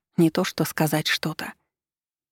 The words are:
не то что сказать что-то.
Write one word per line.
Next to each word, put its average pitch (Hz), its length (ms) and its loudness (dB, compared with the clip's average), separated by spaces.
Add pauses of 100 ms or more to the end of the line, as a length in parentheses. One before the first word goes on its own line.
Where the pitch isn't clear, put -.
(160)
не 165 140 6
то 185 140 0
что - 200 -2
сказать 156 440 0
что-то. - 440 -4 (800)